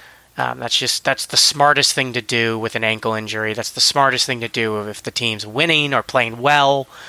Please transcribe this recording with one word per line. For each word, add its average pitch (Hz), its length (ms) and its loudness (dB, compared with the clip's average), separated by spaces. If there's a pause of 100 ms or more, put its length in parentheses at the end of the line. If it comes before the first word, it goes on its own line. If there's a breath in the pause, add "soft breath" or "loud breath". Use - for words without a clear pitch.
(360 loud breath)
Um, 127 240 -4
that's 117 180 -2
just, - 260 -4
that's - 220 0
the - 100 -6
smartest 143 580 4
thing 131 180 -2
to 120 100 -2
do 113 380 0
with 113 160 -4
an 113 80 -2
ankle 110 300 0
injury. 110 400 -4
That's 117 180 -6
the - 80 -4
smartest 135 440 2
thing 123 160 -4
to 113 80 -4
do 107 380 -2
if 104 160 -10
the - 80 -8
team's 110 340 -4
winning 147 480 0
or 123 120 0
playing 120 340 -2
well, 139 480 4 (220 loud breath)